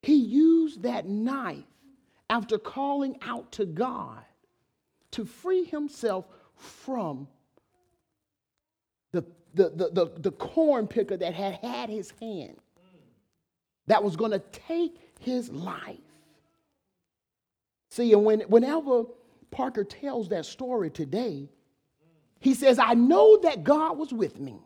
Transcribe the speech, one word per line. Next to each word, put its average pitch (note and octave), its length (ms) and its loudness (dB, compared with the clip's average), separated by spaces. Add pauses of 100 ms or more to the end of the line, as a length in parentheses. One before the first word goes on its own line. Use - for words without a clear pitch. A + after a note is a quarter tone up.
He D4+ 140 4
used C#4+ 640 2
that A#3+ 240 -6
knife G#3+ 560 -6 (640)
after A3+ 300 -2
calling C#4 640 -6
out A#3+ 300 -12
to G#3 140 -4
God D#3+ 580 -8 (880)
to A3+ 120 -8
free F#4 380 -4
himself C#4+ 640 -6 (320)
from D#3 720 -10 (1800)
the, F3 100 -4 (320)
the, F3+ 140 4
the, D#3+ 220 -4
the, E3+ 300 -2
the F#3 120 -4
corn C#4 560 -2
picker G#3 280 -4
that F3 180 -6
had F#3+ 220 -6
had A#3+ 340 -10
his G#3+ 280 -12
hand, G#3 380 -14 (1300)
that G#3 160 2
was G3 140 -4
gonna G#3+ 220 -2
take - 580 -8 (240)
his B3 300 -8
life. - 480 -12 (1900)
See, A#3+ 240 4
and G#3 100 6
when, G#3+ 180 4
whenever B3+ 640 2 (460)
Parker C4+ 340 -6
tells B3 460 -10
that E3 160 -6
story B3 420 -6
today, D3 640 -8 (880)
he C4 140 4
says, C4 240 4
"I A#3 160 4
know F#4 480 8
that C#4 220 0
God D4+ 340 2
was D4 160 -8
with G#3+ 260 -4
me. C3 260 -12